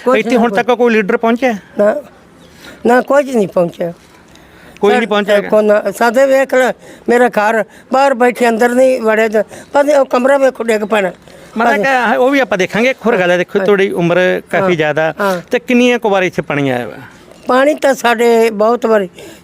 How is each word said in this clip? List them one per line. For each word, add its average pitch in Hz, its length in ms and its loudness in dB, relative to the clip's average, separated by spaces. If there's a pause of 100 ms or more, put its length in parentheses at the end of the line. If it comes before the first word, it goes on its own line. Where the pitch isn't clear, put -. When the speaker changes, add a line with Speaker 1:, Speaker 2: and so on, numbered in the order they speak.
Speaker 1:
ਕੁਛ 247 120 2
Speaker 2:
ਇੱਥੇ 220 120 -2
Speaker 1:
ਨਹੀਂ 247 100 2
Speaker 2:
ਹੁਣ 233 100 2
Speaker 1:
ਕੋਈ। 202 140 -2
Speaker 2:
ਤੱਕ 247 80 0
ਕੋਈ 240 220 0
ਲੀਡਰ 220 240 0
ਪਹੁੰਚਿਆ? 233 360 -2 (260)
Speaker 1:
ਨਾ, 214 160 2 (920)
ਨਾ, 240 160 2
ਕੁਝ 269 340 0
ਨਹੀਂ 202 120 0
ਪਹੁੰਚਿਆ। 175 460 -4 (880)
Speaker 2:
ਕੋਈ 202 100 2
ਨਹੀਂ 247 100 2
Speaker 1:
ਸਾ-, 214 80 -4
Speaker 2:
ਪਹੁੰਚਿਆ 208 260 0
ਹੈਗਾ? 202 140 -2
Speaker 1:
ਕੋਈ 214 140 2
ਨਾ, 208 200 2 (140)
ਸਾਡੇ 240 280 2
ਵੇਖ 269 280 0
ਲੈ, 254 180 0 (380)
ਮੇਰਾ 247 180 4
ਘਰ 214 360 0 (300)
ਬਾਹਰ 277 200 2
ਬੈਠੇ 240 360 0
ਅੰਦਰ 233 200 0
ਨਹੀਂ 254 320 2
ਵੜੇ 220 280 0
ਤੇ 214 120 0
ਪਤਾ - 400 -4
ਨਹੀਂ 294 140 2
ਉਹ 269 100 2
ਕਮਰਾ 262 320 0
ਵੇਖੋ 262 260 -2
ਡਿੱਗ 220 180 -2
ਪੈਣਾ। 202 300 -2 (460)
Speaker 2:
ਮਾਤਾ 233 140 2
Speaker 1:
ਪਤਾ 294 120 0
Speaker 2:
ਕਹ-, 262 360 0
ਉਹ 254 100 2
ਵੀ 277 100 0
ਆਪਾਂ 226 180 -2
ਦੇਖਾਂਗੇ। 202 320 0
ਇੱਕ 254 160 -4
ਹੋਰ 226 120 0
ਗੱਲ 180 140 0
ਹੈ, 180 60 2
ਦੇਖੋ 180 220 -2
Speaker 1:
ਹਾਂ। 190 60 -4
Speaker 2:
ਤੁਹਾਡੀ 196 260 2
ਉਮਰ 180 500 0 (100)
ਕਾਫੀ 180 120 0
Speaker 1:
ਹਾਂ। 185 80 0
Speaker 2:
ਜ਼ਿਆਦਾ, 156 480 -2
Speaker 1:
ਹਾਂ। 190 220 -2 (100)
Speaker 2:
ਤੇ 247 80 -2
ਕਿੰਨੀਆਂ 247 400 0
ਕੁ 220 100 -2
ਵਾਰ 196 140 0
ਇੱਥੇ 175 180 -6
ਪਾਣੀ 143 280 -4
ਆਇਆ 120 180 -4
ਵਾ? 78 60 -14 (540)
Speaker 1:
ਪਾਣੀ 269 260 2
ਤਾਂ 269 200 0
ਸਾਡੇ 233 560 2
ਬਹੁਤ 220 360 -2
ਵਾਰੀ, 214 240 0 (340)